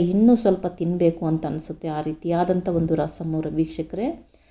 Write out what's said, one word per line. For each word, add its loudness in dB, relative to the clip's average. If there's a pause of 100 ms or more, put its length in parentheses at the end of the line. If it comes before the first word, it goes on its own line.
(120)
ಇನ್ನೂ 8 (100)
ಸ್ವಲ್ಪ 2 (140)
ತಿನ್ನಬೇಕು 2
ಅಂತ -2
ಅನಿಸುತ್ತೆ. -8
ಆ -4 (100)
ರೀತಿಯಾದಂಥ 0 (120)
ಒಂದು 0 (100)
ರಸಮ್ -6 (240)
ವೀಕ್ಷಕರೇ. -4 (420)